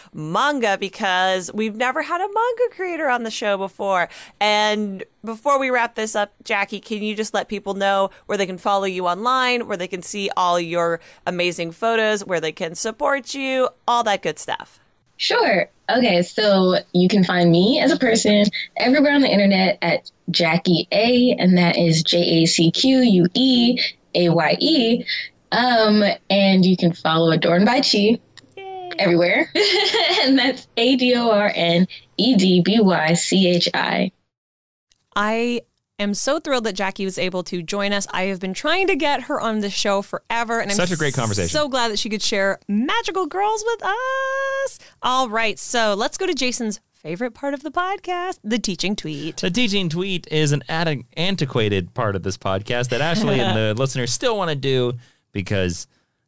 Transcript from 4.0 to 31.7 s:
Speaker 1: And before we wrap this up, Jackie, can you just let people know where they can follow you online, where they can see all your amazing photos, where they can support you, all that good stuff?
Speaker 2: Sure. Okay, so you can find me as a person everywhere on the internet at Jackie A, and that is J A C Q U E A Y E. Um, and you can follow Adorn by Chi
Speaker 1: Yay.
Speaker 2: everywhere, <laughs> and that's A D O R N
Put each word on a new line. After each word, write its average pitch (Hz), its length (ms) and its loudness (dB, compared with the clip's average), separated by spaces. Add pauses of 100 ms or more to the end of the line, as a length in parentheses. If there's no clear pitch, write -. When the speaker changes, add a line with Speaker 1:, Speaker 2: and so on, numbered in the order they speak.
Speaker 1:
And 208 640 0 (200)
before 226 360 -2
we 262 100 -2
wrap 233 240 -2
this 220 220 -4
up, 208 160 -2 (100)
Jackie, 202 380 -4
can 208 240 -8
you 214 100 -4
just 214 200 -6
let 208 120 -2
people 196 280 -6
know 196 360 0 (160)
where 208 100 -4
they 190 100 0
can 185 120 -10
follow 196 260 0
you 185 220 -4
online, 240 640 0
where 208 80 -4
they 180 100 -6
can 180 160 -8
see 202 340 -6
all 175 220 2
your 170 400 -2 (260)
amazing 175 460 -4
photos, 214 560 0
where 180 140 -2
they 156 100 -4
can 170 240 -8
support 277 580 -4
you, 262 360 -2 (180)
all 240 160 0
that 208 200 -2
good 156 180 -6
stuff? - 400 -12 (360)
Speaker 2:
Sure. 320 520 0 (220)
Okay, 220 320 2
so 190 540 2 (180)
you 180 140 4
can 196 160 4
find 175 280 2
me 196 260 4
as 269 140 2
a 330 60 0
person 214 480 2 (320)
everywhere 277 340 4
on 285 80 4
the 262 100 4
internet 196 520 4
at 165 280 -2 (200)
Jackie 170 600 2
A, 247 480 4
and 185 200 4
that 170 180 4
is 160 260 2
J 165 400 2
A 165 40 4
C 165 240 2
Q 262 300 2
U 190 340 6
E 247 440 4 (360)
A 175 160 2
Y 165 300 2
E. 254 440 2 (480)
Um, 220 500 4 (280)
and 196 340 4
you 185 140 4
can 170 160 2
follow 160 380 2
Adorn 170 340 4
by 254 160 2
Chi 214 360 2 (380)
Speaker 1:
Yay. 381 420 -12
Speaker 2:
everywhere, 175 540 2
<laughs> - 20 -20 (680)
and 269 160 4
that's 254 280 -2 (120)
A 254 180 4
D 247 200 2
O 240 140 0
R 208 240 2
N 170 320 2 (300)